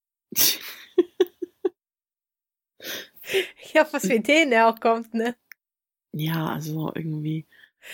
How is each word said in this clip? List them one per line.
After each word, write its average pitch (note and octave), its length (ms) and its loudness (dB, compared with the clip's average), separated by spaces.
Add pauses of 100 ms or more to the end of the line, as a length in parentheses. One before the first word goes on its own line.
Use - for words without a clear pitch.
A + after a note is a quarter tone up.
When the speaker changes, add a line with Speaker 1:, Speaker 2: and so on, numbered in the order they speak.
(320)
Speaker 1:
<laughs> - 1400 -2 (2000)
Speaker 2:
Ja, D#4 180 6
was D4 160 -2
für C4+ 80 4
Ideen C#4+ 360 4
er A3+ 180 6
auch A3+ 100 0
kommt, A3+ 340 0
ne? A#3 220 -2 (760)
Speaker 1:
Ja, D#3 400 -2
also D#3 420 -6
irgendwie. D#3 500 -6 (480)